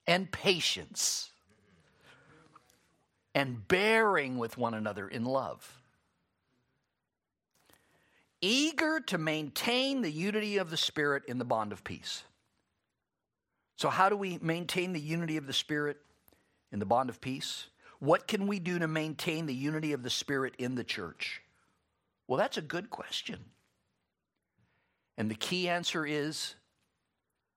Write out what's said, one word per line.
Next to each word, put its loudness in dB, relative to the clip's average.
and 4
patience 0
and 0
bearing 4
with -2
one 0
another -4
in -4
love. -4
"Eager 4
to 0
maintain 0
the 0
unity -2
of -2
the -4
Spirit 2
in -4
the -2
bond 0
of -12
peace." -8
So 2
how 6
do 2
we -4
maintain 0
the -2
unity -2
of -6
the -4
Spirit -2
in -4
the -2
bond 4
of -10
peace? -6
What 4
can 2
we 0
do 0
to 2
maintain -2
the -2
unity 0
of -2
the -2
Spirit -2
in -2
the -2
church? -8
Well, 2
that's 0
a -2
good -6
question. -8
And 0
the -2
key -2
answer 0
is -2